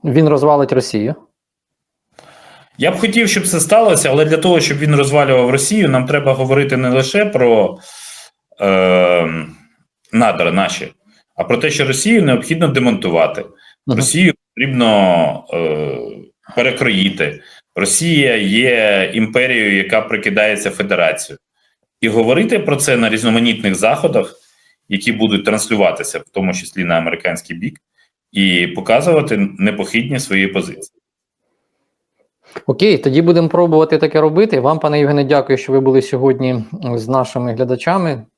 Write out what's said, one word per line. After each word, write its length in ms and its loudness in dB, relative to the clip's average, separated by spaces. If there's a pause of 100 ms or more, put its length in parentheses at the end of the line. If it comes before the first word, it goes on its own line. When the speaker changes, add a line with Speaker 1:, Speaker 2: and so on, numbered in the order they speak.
Speaker 1:
Він 240 4
розвалить 440 2
Росію? 420 -2 (1600)
Speaker 2:
Я 120 0
б 80 -6
хотів, 300 0
щоб 180 -2
це 140 0
сталося, 500 4
але 140 4
для 120 2
того, 240 2
щоб 180 -2
він 180 0
розвалював 540 2
Росію, 380 0
нам 180 0
треба 260 0
говорити 440 0
не 140 -2
лише 360 0
про, 520 2 (800)
е, 680 2 (840)
надра 400 0
наші, 400 -4 (440)
а 80 -4
про 120 0
те, 140 -2
що 160 -2
Росію 360 0
необхідно 460 0
демонтувати, 760 0 (420)
Speaker 1:
Ага. 100 0
Speaker 2:
Росію 380 2 (200)
потрібно, 1000 2
е, 460 -4 (580)
перекроїти. 840 -2 (340)
Росія 640 0
є 800 0
імперією, 640 0
яка 240 0
прикидається 680 -2
федерацією. 680 -2 (640)
І 80 -2
говорити 500 0
про 180 -2
це 200 0
на 140 0
різноманітних 640 0
заходах, 600 0 (540)
які 240 -4
будуть 320 -2
транслюватися, 720 -2
в 140 -12
тому 220 -4
числі 300 -8
на 140 -2
американський 580 -6
бік, 240 -12 (520)
і 340 0
показувати 680 0 (220)
непохитні 640 -2
свої 280 0
позиції. 520 -8 (1700)
Speaker 1:
Окей, 320 2
тоді 240 2
будемо 260 4
пробувати 500 2
таке 220 0
робити. 400 2
Вам, 180 0
пане 200 0
Євгене, 260 2
дякую, 340 0
що 140 -4
ви 80 4
були 220 4
сьогодні 600 -2 (300)
з 140 -6
нашими 460 -2
глядачами 680 -2 (160)